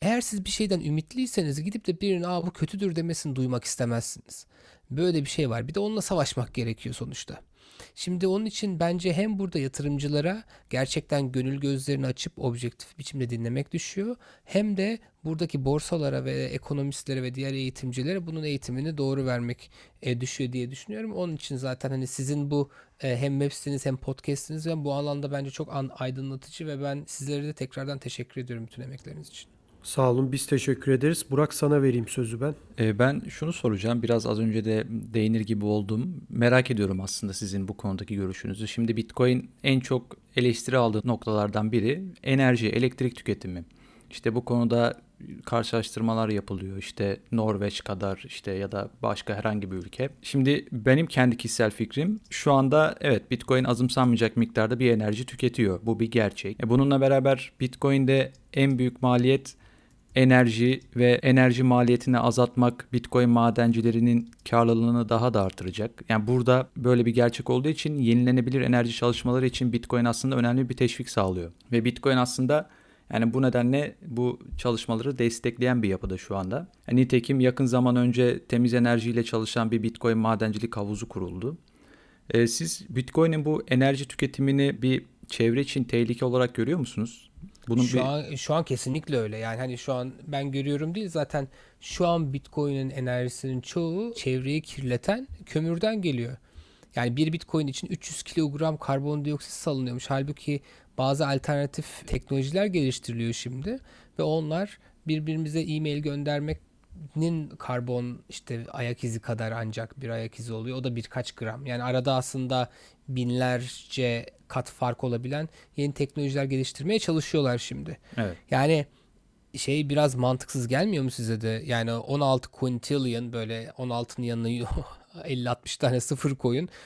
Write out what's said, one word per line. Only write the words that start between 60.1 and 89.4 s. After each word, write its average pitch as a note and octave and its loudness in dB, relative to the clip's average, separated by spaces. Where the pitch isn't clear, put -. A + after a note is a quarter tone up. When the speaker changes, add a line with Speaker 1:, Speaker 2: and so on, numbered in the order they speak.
Speaker 3:
enerji B2+ 6
ve B2 6
enerji B2+ 6
maliyetini B2 6
azaltmak A#2+ 2
Bitcoin B2 4
madencilerinin A#2 4
karlılığını A#2 4
daha A#2 2
da G2+ 4
artıracak. F#2+ -4
Yani A2 2
burada B2+ 4
böyle B2 4
bir A#2 4
gerçek A#2+ 2
olduğu C3 2
için D3+ -2
yenilenebilir B2 4
enerji B2 2
çalışmaları B2 2
için B2 0
Bitcoin A#2+ 0
aslında B2+ 0
önemli B2 2
bir B2+ -4
teşvik B2 0
sağlıyor. F#2 0
Ve A#2 4
Bitcoin B2+ 2
aslında C3 2
yani A2+ 2
bu C3 2
nedenle B2+ 2
bu B2 -2
çalışmaları A#2+ -2
destekleyen A#2+ 2
bir G2+ 2
yapıda F#2 -2
şu - -6
anda. G2+ -4
Yani B2 6
nitekim B2+ 4
yakın B2+ 4
zaman B2 4
önce B2 4
temiz A#2+ 2
enerjiyle A#2+ 2
çalışan A2+ -2
bir A2+ 2
Bitcoin A2+ 0
madencilik A2 0
havuzu G#2 -4
kuruldu. F#2 -6
Ee, A#2 6
siz - -4
Bitcoin'in D#3 2
bu D3+ 0
enerji C3+ 4
tüketimini C#3 0
bir B2+ 2
çevre A#2 2
için C#3 -2
tehlike A#2+ 0
olarak B2 2
görüyor C3+ 0
musunuz? - -6
Bunun A#2 4
Speaker 1:
Şu B2+ 2
Speaker 3:
bir B2+ 4
Speaker 1:
an, C#3+ -2
şu D3+ -2
an D#3+ 2
kesinlikle C#3 -2
öyle. A2 -2
Yani A2+ -4